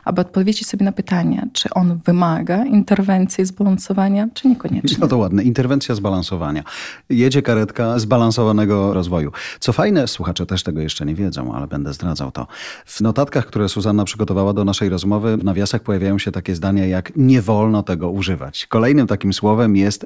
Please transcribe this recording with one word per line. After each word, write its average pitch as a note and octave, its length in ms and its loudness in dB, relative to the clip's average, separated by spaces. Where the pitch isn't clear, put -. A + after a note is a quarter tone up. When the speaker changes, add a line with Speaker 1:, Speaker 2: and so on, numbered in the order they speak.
Speaker 1:
aby F3+ 160 0
odpowiedzieć F#3+ 460 0
sobie G3+ 180 0
na G3 60 0
pytanie, F3 600 -2
czy - 160 -4
on F3 360 2
wymaga F3 600 2
interwencji, G3 800 2
zbalansowania, G3 880 0
czy - 140 0
niekoniecznie. - 540 0
Speaker 2:
No - 60 2
to B2 100 2
ładne. G2 260 2
Interwencja B2+ 520 2
zbalansowania. F2 680 -2
Jedzie C3 320 4
karetka A#2 580 0
zbalansowanego G#2+ 920 2
rozwoju. F2 380 -2
Co - 140 0
fajne, E3+ 340 2
słuchacze - 380 -6
też F#2 180 -4
tego D#2 180 -4
jeszcze D#2 240 -6
nie D#2 100 -2
wiedzą, C2+ 380 -4
ale C2+ 140 -8
będę C#2+ 260 -6
zdradzał C#2+ 380 -6
to. - 160 -10
W - 160 -8
notatkach, B2 440 0
które G#2 240 -2
Suzanna G#2 360 0
przygotowała G2 480 0
do G2+ 120 0
naszej G2 240 0
rozmowy, G2+ 480 0
w E2+ 60 -4
nawiasach G2 380 -2
pojawiają G2 380 0
się G2 120 -6
takie F#2 240 -4
zdania G2 300 0
jak F#2 300 -2
„nie C3 260 4
wolno G#2+ 420 2
tego F2 280 -4
używać”. F2 540 -4
Kolejnym B2 420 2
takim G2 260 0
słowem G#2+ 420 2
jest G2 300 2